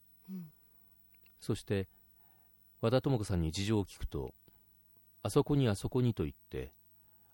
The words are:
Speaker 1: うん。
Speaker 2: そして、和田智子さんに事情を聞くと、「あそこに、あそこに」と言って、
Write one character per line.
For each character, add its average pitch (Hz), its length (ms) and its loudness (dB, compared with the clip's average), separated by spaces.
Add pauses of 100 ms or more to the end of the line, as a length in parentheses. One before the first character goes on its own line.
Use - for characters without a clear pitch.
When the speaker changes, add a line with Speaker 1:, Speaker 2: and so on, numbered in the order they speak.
(300)
Speaker 1:
う 190 40 -12
ん。 170 180 -12 (880)
Speaker 2:
そ 113 160 -4
し - 80 -12
て、 98 240 -2 (920)
和 113 120 2
田 127 100 4
智 135 160 2
子 107 60 -2
さ 101 100 -2
ん 87 80 2
に 80 100 0
事 98 140 -2
情 110 140 2
を 95 60 0
聞 - 160 -20
く - 40 -4
と、 67 300 -8 (880)
「あ 107 80 -4
そ 143 120 4
こ 147 120 2
に、 135 120 4
あ 104 60 4
そ - 160 -4
こ 127 140 2
に」 117 100 4
と 85 120 0
言 71 60 -6
っ - 40 -16 (160)
て、 65 220 -8 (600)